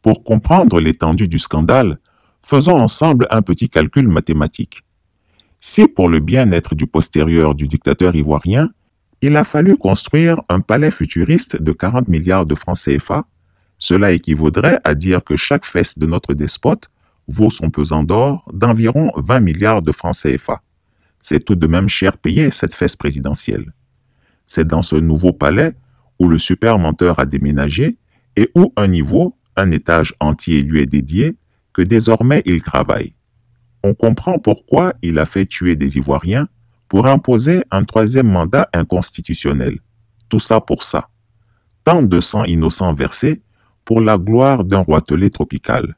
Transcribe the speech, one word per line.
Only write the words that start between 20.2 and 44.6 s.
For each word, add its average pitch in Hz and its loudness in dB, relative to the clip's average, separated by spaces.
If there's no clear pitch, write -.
F - -8
A. 117 -6
C'est - -2
tout - -2
de 82 0
même 90 0
cher - -2
payé, 143 0
cette - -6
fesse - -4
présidentielle. 69 -6
C'est 80 -2
dans 80 0
ce 78 -2
nouveau 80 2
palais, 107 0
où 90 4
le 82 4
super 104 0
menteur 82 0
a 67 -2
déménagé 71 -2
et 107 2
où 180 4
un 101 0
niveau, 87 0
un 95 0
étage 80 0
entier 73 0
lui 76 0
est 67 0
dédié, 73 -2
que - -2
désormais 113 2
il 85 -2
travaille. - -4
On 101 0
comprend 139 0
pourquoi 151 0
il 85 -2
a 78 0
fait 98 -2
tuer 87 -2
des 71 -4
Ivoiriens 71 -2
pour 104 2
imposer 135 2
un 98 0
troisième 113 2
mandat 95 0
inconstitutionnel. 85 -4
Tout 107 0
ça 110 2
pour - -6
ça. - -4
Tant 165 4
de 92 2
sang - 0
innocent 85 0
versé 95 -4
pour 113 2
la 110 4
gloire 113 2